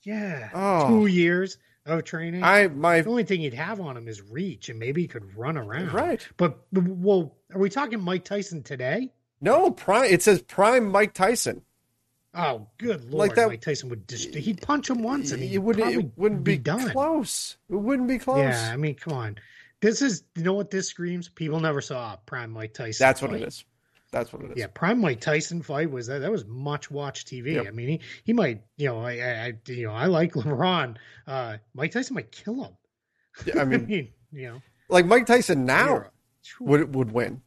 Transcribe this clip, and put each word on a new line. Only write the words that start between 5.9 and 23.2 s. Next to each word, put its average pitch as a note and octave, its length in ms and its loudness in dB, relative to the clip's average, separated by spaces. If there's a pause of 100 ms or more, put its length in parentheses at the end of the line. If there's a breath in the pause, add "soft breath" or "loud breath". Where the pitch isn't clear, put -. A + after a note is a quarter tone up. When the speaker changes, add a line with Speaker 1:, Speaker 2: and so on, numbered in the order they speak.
Speaker 2:
Right. C#4+ 340 -2 (120)
Speaker 1:
But, E3+ 220 2 (120)
well, F#3 640 2 (180)
are F#3+ 60 -6
we G3 100 2
talking A#3 300 -4
Mike F3+ 240 -4
Tyson F3+ 400 -8
today? D3 480 -4 (300)
Speaker 2:
No, C4+ 300 4
prime. A3 340 2
It F#3 160 6
says G3+ 220 6
prime A3 460 4
Mike G3+ 240 2
Tyson. F#3+ 500 0 (760)
Speaker 1:
Oh, B2+ 300 -2 (100)
good G3+ 280 -4
Lord. B2+ 80 -10 (160)
Speaker 2:
Like G3+ 60 -2
that A#3 120 6
Speaker 1:
Mike A#2 140 -4
Tyson C3+ 280 -4
would A2+ 200 -12
just, - 260 -10
he'd E3+ 260 -4
punch D4 280 -2
him A#3+ 140 -2
once C4+ 280 -4
and E3+ 100 -6
Speaker 2:
It B2+ 60 -4
Speaker 1:
he'd G3 120 -2
Speaker 2:
wouldn't, G#3+ 280 2
it F4+ 60 0
Speaker 1:
probably E3+ 240 -2
Speaker 2:
wouldn't G3 260 0
be D#3 140 4
Speaker 1:
be - 60 -
done. G3+ 260 -2
Speaker 2:
close. C#4+ 680 -2 (140)
It F3 80 -4
wouldn't B3 320 0
be C4 100 0
close. C4 200 0
Speaker 1:
Yeah, A#2 340 2
I - 20 -4
mean, D3 200 -2
come - 180 -8
on. G#2+ 240 -6 (420 soft breath)
This A3 220 2
is, B3 220 0 (120)
you E3 80 -6
know F3+ 100 2
what G3+ 160 -4
this F#3+ 200 -4
screams? F3 400 -8
People D#3+ 320 -4
never D#3 180 0
saw B2 340 -8
a F#2+ 120 -16
prime A#2+ 260 -10
Mike A2 220 -10
Tyson A#2 320 -2
Speaker 2:
That's C3 160 4